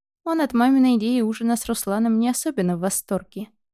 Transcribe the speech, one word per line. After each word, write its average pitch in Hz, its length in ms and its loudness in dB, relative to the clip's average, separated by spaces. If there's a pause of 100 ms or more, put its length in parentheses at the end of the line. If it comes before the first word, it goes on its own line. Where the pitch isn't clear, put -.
(240)
Он 330 160 -2
от 294 140 -2
маминой 254 420 4
идеи 233 240 0
ужина 233 360 -2
с - 100 -8
Русланом 226 520 0
не 233 100 2
особенно 208 480 -2
в 170 40 -8
восторге, 190 680 -6 (240)